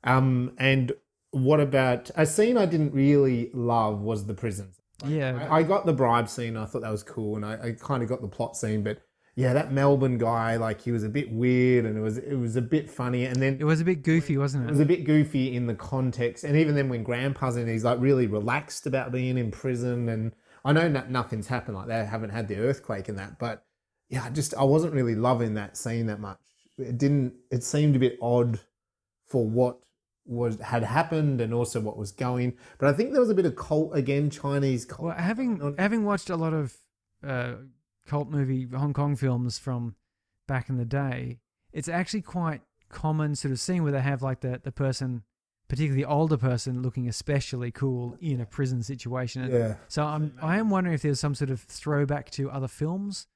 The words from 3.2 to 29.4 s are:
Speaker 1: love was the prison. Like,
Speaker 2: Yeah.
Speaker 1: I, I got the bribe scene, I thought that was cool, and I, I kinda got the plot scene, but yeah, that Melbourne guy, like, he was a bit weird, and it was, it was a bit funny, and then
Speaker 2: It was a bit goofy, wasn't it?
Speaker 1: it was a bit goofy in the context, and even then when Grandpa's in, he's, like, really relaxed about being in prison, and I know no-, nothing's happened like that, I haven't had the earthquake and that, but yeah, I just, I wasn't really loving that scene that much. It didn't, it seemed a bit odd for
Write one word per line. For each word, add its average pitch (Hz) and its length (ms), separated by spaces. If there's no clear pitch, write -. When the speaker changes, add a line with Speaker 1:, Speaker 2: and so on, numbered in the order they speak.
Speaker 1:
love 113 480
was 104 240
the 104 80
prison. 98 380
Like, 139 100
Speaker 2:
Yeah. 131 380
Speaker 1:
I, 156 100
I 165 40
got 196 220
the 165 80
bribe 120 360
scene, 113 280
I 110 80
thought 117 160
that 110 100
was 107 120
cool, 107 320
and 104 100
I, 107 80
I 117 200
kinda 123 320
got 123 160
the 117 60
plot - 300
scene, 107 260
but 107 180
yeah, 127 180
that 147 180
Melbourne 135 460
guy, 113 400
like, 110 240
he 120 100
was 113 120
a 107 60
bit 120 220
weird, 123 540
and 107 120
it 107 40
was, 110 160
it 143 180
was 120 220
a 127 40
bit 151 280
funny, 123 360
and 127 160
then 135 200
Speaker 2:
It - 20
was 156 160
a 165 60
bit 170 180
goofy, 160 340
wasn't 139 280
it? - 20
Speaker 1:
it - 40
was 143 100
a 156 40
bit 165 200
goofy 143 500
in 123 120
the 113 80
context, 120 680
and 147 140
even 156 180
then 135 140
when 117 140
Grandpa's 127 520
in, 117 120
he's, 113 180
like, 123 160
really 131 260
relaxed 110 600
about 131 240
being 127 260
in 117 140
prison, 123 580
and 113 260
I 143 80
know 165 160
no-, 135 180
nothing's 117 400
happened 117 300
like 92 100
that, 113 140
I 104 40
haven't 110 260
had 110 180
the 98 80
earthquake 110 500
and 95 100
that, 101 220
but 113 240
yeah, 127 160
I 120 40
just, 139 260
I 131 80
wasn't 156 300
really 120 220
loving 117 380
that 104 240
scene 117 300
that 104 120
much. 98 180
It 123 200
didn't, 135 360
it 120 140
seemed 147 320
a 127 40
bit 123 220
odd 120 380
for 120 200